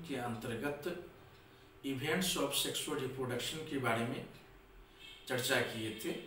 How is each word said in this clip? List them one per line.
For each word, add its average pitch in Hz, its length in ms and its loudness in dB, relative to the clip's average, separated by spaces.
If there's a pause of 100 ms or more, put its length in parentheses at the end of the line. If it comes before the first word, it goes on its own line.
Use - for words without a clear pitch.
के 139 140 -2
अंतर्गत 117 680 -2 (1000)
events 139 440 2 (140)
of 143 160 2
sexual - 420 0
reproduction 131 680 -2
के 139 120 0
बारे 117 240 4
में - 180 -2 (1040)
चर्चा 123 320 4 (140)
किए 110 160 -2 (140)
थे, 170 120 0 (100)